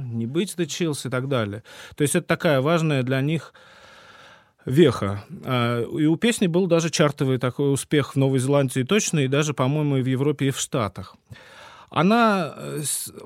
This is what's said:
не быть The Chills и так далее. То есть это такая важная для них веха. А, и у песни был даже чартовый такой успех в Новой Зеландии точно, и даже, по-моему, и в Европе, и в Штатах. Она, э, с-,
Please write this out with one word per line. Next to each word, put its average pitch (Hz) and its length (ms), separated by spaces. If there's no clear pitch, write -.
не 113 140
быть 160 320
The 175 80
Chills 147 420
и - 40
так 127 160
далее. 107 360
То - 80
есть 143 120
это 170 120
такая 156 340
важная 156 420
для 131 180
них 151 320
веха. 104 580
А, 120 400
и 151 220
у 160 120
песни 220 300
был 175 200
даже 165 220
чартовый 139 500
такой 139 340
успех 139 400
в - 60
Новой 135 200
Зеландии 135 440
точно, 190 360
и 131 80
даже, 147 260
по-моему, 143 440
и 127 40
в 120 40
Европе, 135 420
и 139 40
в - 80
Штатах. 101 560
Она, 196 640
э, 143 280
с-, - 300